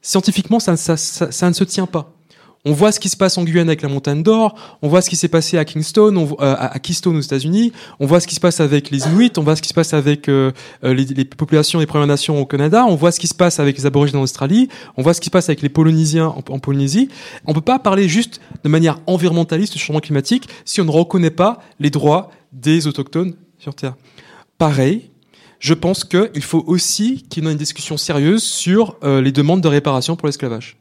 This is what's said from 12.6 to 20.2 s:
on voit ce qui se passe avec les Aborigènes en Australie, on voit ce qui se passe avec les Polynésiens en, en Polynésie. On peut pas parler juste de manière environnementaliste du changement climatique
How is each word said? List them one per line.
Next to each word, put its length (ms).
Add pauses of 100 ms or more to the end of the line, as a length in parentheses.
on 80
voit 160
ce 80
qui 80
se 80
passe 240
avec 180
les 80
Aborigènes 360
en 20
Australie, 460 (280)
on 60
voit 100
ce 80
qui 60
se 60
passe 160
avec 120
les 100
Polynésiens 580
en, 200
en 120
Polynésie. 480 (380)
On 60
peut 80
pas 200
parler 280
juste 320 (220)
de 60
manière 400
environnementaliste 640
du 80
changement 180
climatique 500 (160)